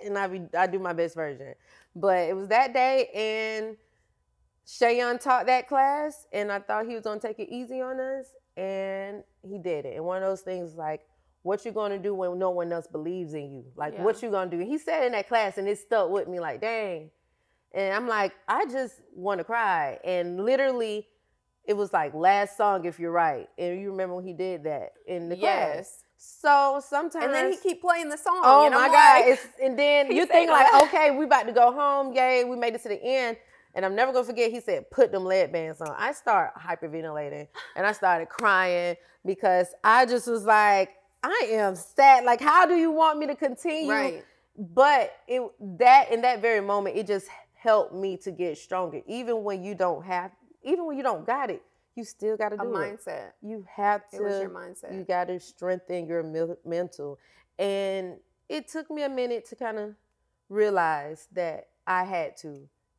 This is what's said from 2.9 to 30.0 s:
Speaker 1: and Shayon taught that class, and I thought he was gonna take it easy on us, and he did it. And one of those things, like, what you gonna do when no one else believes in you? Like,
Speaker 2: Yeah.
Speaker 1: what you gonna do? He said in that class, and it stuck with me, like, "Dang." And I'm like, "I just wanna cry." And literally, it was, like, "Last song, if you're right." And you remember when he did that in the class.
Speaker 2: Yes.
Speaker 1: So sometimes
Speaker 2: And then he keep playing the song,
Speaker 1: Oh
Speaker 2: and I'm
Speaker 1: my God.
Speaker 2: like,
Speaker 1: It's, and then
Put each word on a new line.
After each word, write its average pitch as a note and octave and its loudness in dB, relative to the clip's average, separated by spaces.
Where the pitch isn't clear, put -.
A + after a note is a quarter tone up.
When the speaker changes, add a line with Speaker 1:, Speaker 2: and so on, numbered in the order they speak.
Speaker 1:
and A3 -6
Shayon A#3+ 0
taught B3+ 0
that B3+ 2
class, C#4+ -2
and G#3 -4
I G3+ -4
thought G#3+ -6
he A#3+ -8
was A3 -12
gonna G#3+ -8
take A3 -8
it G#3+ -12
easy B3 -10
on C4 -8
us, C4 -8
and G3 -8
he G3 -14
did E3 -4
it. C3 -10
And D#3+ -8
one F#3 -4
of F#3+ -2
those F#3+ -4
things, F3 -10
like, D#3 -8
what G3+ -4
you A#3 -8
gonna G3+ -6
do G3+ -6
when F3+ -4
no F#3 0
one F3 -4
else E3 -6
believes D#3+ -8
in C#3+ -12
you? B2+ -18
Like, D3+ -8
Speaker 2:
Yeah. E3+ -6
Speaker 1:
what G#3+ 0
you A#3+ -8
gonna F#3+ -2
do? E3+ -6
He A#3 -4
said D#4 -2
in B3 0
that G#3+ -4
class, G#3+ -2
and G3 -4
it G3+ -2
stuck G3+ 0
with F#3+ -2
me, F3+ -8
like, D3 -8
"Dang." G3+ -6
And G3 -2
I'm A3+ -2
like, G#3 -2
"I C4+ 0
just C4 -6
wanna F#3 -4
cry." F#3 -2
And F3+ -4
literally, A3+ 0
it G#3 -2
was, G3+ -2
like, D#3 -2
"Last G3+ 2
song, G3 0
if E3+ -8
you're E3+ -6
right." D#3+ -2
And F3 -6
you G3+ -8
remember F#3+ -6
when F3+ -10
he F#3 -12
did F3+ -8
that C#3+ -8
in E3+ -8
the F3 -6
class. F#3+ -6
Speaker 2:
Yes. - -18
Speaker 1:
So C#4 2
sometimes D#4 -4
Speaker 2:
And C4+ -2
then C4+ 0
he F4+ -4
keep - -4
playing E4+ 0
the D4 -8
song, F4+ -2
Speaker 1:
Oh C#4 10
Speaker 2:
and C#4 6
I'm B3 4
Speaker 1:
my C4+ 4
God. C4 10
Speaker 2:
like, B3+ 8
Speaker 1:
It's, - -2
and C4 0
then C#4+ 4